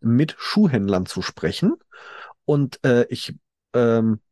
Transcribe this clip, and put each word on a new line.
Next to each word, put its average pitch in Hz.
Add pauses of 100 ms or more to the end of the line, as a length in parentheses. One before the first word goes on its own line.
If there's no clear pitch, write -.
mit 123
Schuhhändlern 101
zu -
sprechen. - (720)
Und, 143
äh, 120
ich, - (400)
ähm, 113 (120)